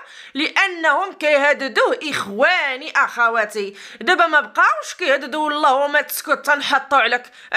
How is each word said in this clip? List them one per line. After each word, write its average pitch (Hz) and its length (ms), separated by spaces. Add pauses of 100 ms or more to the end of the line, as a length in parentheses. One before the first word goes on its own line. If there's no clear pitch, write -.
(340)
لأنهم 330 800
كيهددوه 285 920
إخواني 285 920
أخواتي. 220 840 (240)
دابا 339 260
ما 302 120
بقاوش 381 580
كيهددوا 294 480
والله 294 420
ما 294 140
تسكت 277 440
تنحطوا 277 520
عليك، 240 260 (340)